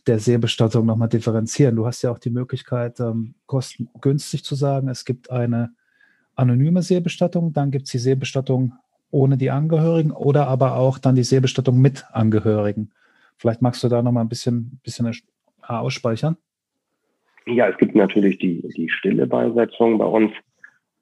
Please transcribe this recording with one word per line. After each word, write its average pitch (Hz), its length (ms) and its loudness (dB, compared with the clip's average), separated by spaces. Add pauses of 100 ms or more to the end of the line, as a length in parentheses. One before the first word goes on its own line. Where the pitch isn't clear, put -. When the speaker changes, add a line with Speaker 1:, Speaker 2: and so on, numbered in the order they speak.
Speaker 1:
der 117 120 2
Seebestattung 117 680 0
noch 110 100 0
mal 113 120 0
differenzieren. 113 680 0
Du 110 100 -2
hast - 160 -8
ja 127 80 0
auch 113 80 -8
die 120 120 -8
Möglichkeit, 123 720 -6
ähm, 113 340 -6 (120)
kostengünstig - 1000 -4
zu - 100 -10
sagen, 139 340 -2
es 127 160 -8
gibt - 260 -8
eine 120 440 -2 (600)
anonyme 135 480 2
Seebestattung, 175 680 -2
dann 143 180 -2
gibt's 135 200 -6
die 127 80 -2
Seebestattung 131 720 0 (380)
ohne 135 260 4
die 131 140 0
Angehörigen 160 600 0
oder 139 360 2
aber 131 280 2
auch 131 220 2
dann 131 160 2
die 123 100 4
Seebestattung 131 560 2
mit 131 320 4
Angehörigen. 107 800 0 (460)
Vielleicht 117 240 -2
magst 123 220 0
du 120 40 2
da 120 140 2
noch 123 100 0
mal 120 100 2
ein 113 80 -2
bisschen, 120 520 -6
bisschen 117 320 -6 (460)
ausspeichern. 123 760 -4 (1080)
Speaker 2:
Ja, 117 240 2
es 92 80 -4
gibt 104 200 2
natürlich 98 420 2
die, 85 240 -4 (140)
die 82 120 -6
stille - 380 -2
Beisetzung 117 720 0
bei 107 60 0
uns. 104 280 2 (680)